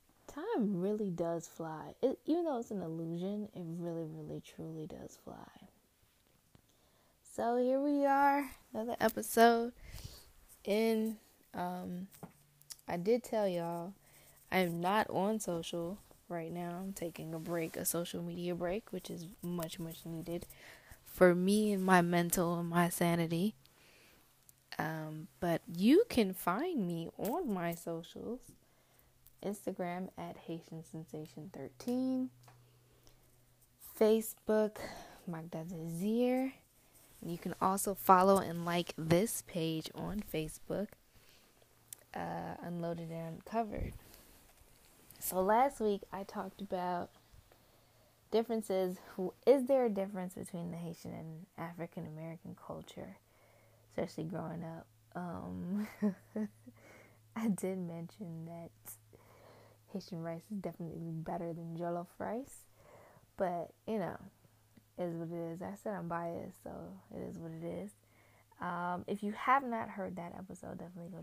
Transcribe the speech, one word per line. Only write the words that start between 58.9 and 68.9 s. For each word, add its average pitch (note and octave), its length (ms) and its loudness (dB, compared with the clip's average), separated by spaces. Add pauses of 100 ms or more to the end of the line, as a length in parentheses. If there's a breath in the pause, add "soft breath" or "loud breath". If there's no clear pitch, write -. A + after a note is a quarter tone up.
Haitian F3+ 300 -8
rice E3+ 300 -8
is G3+ 60 -4
definitely E3+ 420 -8
better E3+ 520 -6
than E3 240 -8
jollof E3+ 300 -4 (120)
rice, A3 480 -8 (720 loud breath)
but, F3 320 0 (180)
you A3 100 0
know, E3+ 200 -4 (800)
is F3 160 -2
what E3 140 -4
it E3+ 260 -6
is. F#3 80 -10
I F#3+ 100 -6 (100)
said G#3+ 120 -4
I'm E3+ 140 -6
biased, E3+ 540 -6
so - 80 -12 (440)
it F3+ 80 -8
is F#3 160 -8
what E3 120 -10
it D#3+ 140 -10
is. F3+ 260 -6 (720 soft breath)
Um, F3 460 -4